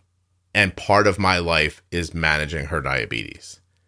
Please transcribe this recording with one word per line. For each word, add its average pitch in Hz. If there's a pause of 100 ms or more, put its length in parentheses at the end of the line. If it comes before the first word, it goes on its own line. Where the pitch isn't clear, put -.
(540)
and 101
part 104
of 95
my 92
life 82
is 85
managing 76
her 78
diabetes. 60 (280)